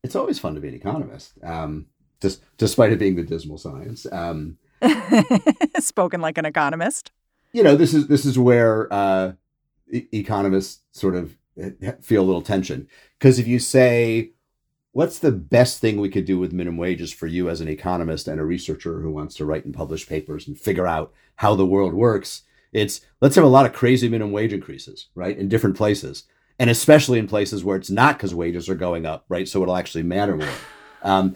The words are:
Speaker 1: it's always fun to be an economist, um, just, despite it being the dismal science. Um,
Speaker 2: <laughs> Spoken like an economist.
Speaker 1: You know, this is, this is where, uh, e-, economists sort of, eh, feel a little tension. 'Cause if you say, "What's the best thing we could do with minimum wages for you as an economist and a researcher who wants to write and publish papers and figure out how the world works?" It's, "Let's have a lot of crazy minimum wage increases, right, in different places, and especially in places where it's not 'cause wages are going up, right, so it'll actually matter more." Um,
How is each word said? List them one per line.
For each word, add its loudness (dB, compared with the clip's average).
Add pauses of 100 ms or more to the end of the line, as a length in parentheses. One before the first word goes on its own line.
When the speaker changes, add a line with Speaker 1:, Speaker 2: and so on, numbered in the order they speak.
Speaker 1:
it's -10
always -4
fun -8
to -12
be -10
an -14
economist, -10 (100)
um, -8 (340)
just, -2 (160)
despite 4
it -2
being 2
the -4
dismal -10
science. -14
Um, -10 (240)
Speaker 2:
<laughs> 2
Spoken -2
like -2
an -4
economist. -4 (400)
Speaker 1:
You 4
know, 8
this 4
is, 2
this 2
is 0
where, 4
uh, 0 (580)
e-, -8
economists -2 (100)
sort -2
of, -8 (240)
eh, -10 (300)
feel 2
a 2
little 0
tension. -6 (320)
'Cause 6
if 0
you 2
say, 2 (600)
"What's -2
the 2
best 2
thing 0
we -2
could -4
do 0
with -4
minimum -6
wages -4
for -10
you -2
as -6
an -8
economist -6
and -6
a -4
researcher -8
who -8
wants -10
to -8
write -6
and -12
publish -10
papers -8
and -14
figure -2
out -4 (260)
how 2
the 2
world 0
works?" -2 (280)
It's, -2 (200)
"Let's 6
have 8
a 10
lot 8
of -2
crazy 2
minimum -2
wage -2
increases, -12
right, -6
in -4
different 2
places, -2 (360)
and 2
especially 6
in -4
places -4
where 0
it's -8
not 2
'cause -6
wages -6
are -2
going -4
up, -8
right, -4
so 0
it'll 0
actually -4
matter -2
more." -6 (540)
Um, 2